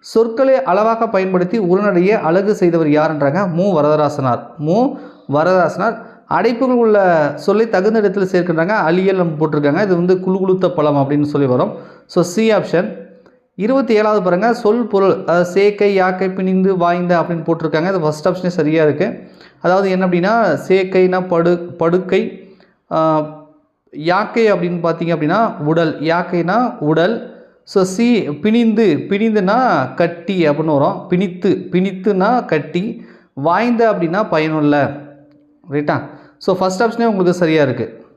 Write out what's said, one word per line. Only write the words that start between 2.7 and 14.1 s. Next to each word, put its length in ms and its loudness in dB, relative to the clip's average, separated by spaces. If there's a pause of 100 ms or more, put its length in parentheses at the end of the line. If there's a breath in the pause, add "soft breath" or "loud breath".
யாருன்றாங்க. 640 0
மு 280 0
வரதராசனார், 760 0
மு 380 0 (360 loud breath)
வரதராசனார். 720 0 (240 loud breath)
அடைப்புகள் 500 0
உள்ள 580 4
சொல்லை 340 0
தகுந்த 300 0
இடத்தில் 340 0
சேர்க்கின்றாங்க. 360 0
அலியல் 480 2
நம்ம 300 0
போட்டிருக்காங்க. 360 0
இது 140 0
வந்து 180 2
குளுகுளுத்த 540 0
பழம் 280 0
அப்படின்னு 260 0
சொல்லி 240 0
வரும். 260 0 (340 loud breath)
So, 160 0
சி 280 0
ஆப்ஷன். 460 0 (580 soft breath)
இருபத்தி 400 0
ஏழாவது 280 2